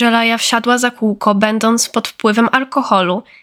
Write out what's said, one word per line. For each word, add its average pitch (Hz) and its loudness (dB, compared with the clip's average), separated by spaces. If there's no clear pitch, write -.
Jelaya 233 0
wsiadła 240 0
za 247 0
kółko, 214 0
będąc 220 0
pod - -4
wpływem 226 0
alkoholu 226 0